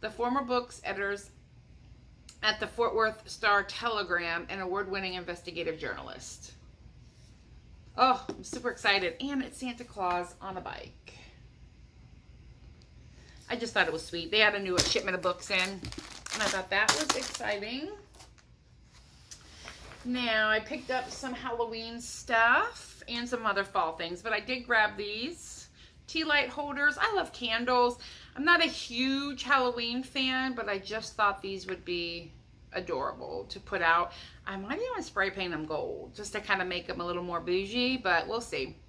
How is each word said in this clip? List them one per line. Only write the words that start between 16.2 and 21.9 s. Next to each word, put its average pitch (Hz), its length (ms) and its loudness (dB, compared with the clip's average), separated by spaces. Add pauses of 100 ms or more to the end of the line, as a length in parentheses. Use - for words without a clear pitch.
I 202 40 2
thought 190 220 -2
that 202 300 4
was 311 160 0
exciting. 240 760 -4 (2000)
Now, 233 460 4
I 214 100 8
picked 254 320 -6
up 254 180 0
some 254 240 -6
Halloween 233 680 -4